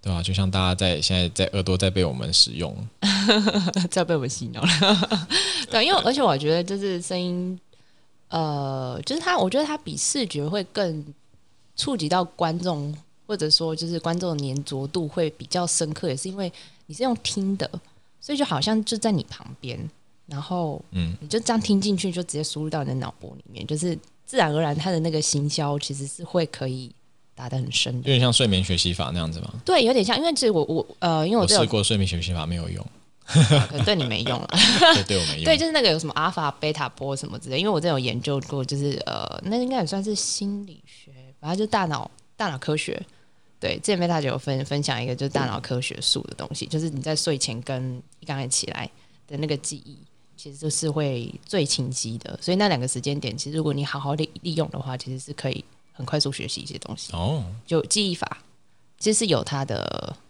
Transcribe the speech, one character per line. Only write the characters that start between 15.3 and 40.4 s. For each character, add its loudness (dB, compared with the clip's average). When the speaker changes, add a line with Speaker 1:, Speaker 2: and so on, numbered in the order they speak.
Speaker 2:
比 -16
较 0
深 0
刻， -4
也 -2
是 -6
因 -8
为 -4
你 -14
是 -2
用 2
听 -2
的， -4
所 -4
以 -2
就 4
好 0
像 2
就 -2
在 2
你 0
旁 -16
边， -8
然 -8
后 -4
Speaker 1:
嗯。 -2
Speaker 2:
你 -14
就 0
这 0
样 4
听 4
进 2
去， 0
就 -4
直 -10
接 -2
输 -4
入 -4
到 -2
你 -4
的 -2
脑 -4
波 -14
里 -20
面， -12
就 -2
是 0
自 -2
然 6
而 2
然 2
它 0
的 2
那 2
个 0
行 2
销 0
其 -6
实 -8
是 -12
会 2
可 -8
以 -6
打 -12
得 -4
很 -2
深 0
的。 -2
Speaker 1:
有 2
点 8
像 6
睡 4
眠 4
学 0
习 2
法 -2
那 0
样 -2
子 -6
吗？ -10
Speaker 2:
对， 4
有 4
点 4
像， 2
因 0
为 2
其 -2
实 4
我， 4
我， -2
呃， 2
因 2
为 4
我 4
这 4
有 6
Speaker 1:
我 6
试 -2
过 2
睡 2
眠 4
学 -2
习 -2
法， -2
没 -2
有 -4
用。 -6
Speaker 2:
啊， 6
可 -6
能 2
对 4
你 0
没 -2
用 0
啦。 -6
Speaker 1:
<laughs> 8
对， 4
对 2
我 2
没 -2
用。 -2
Speaker 2:
对， 6
就 2
是 0
那 4
个 6
有 4
什 -4
么 -4
阿 2
法、 0
贝 -2
塔 -2
波 -6
什 -8
么 -8
之 -12
类， -2
因 2
为 2
我 2
之 -6
前 4
有 2
研 0
究 0
过， -4
就 -4
是， -2
呃， -6
那 0
应 0
该 0
也 0
算 -2
是 -2
心 -4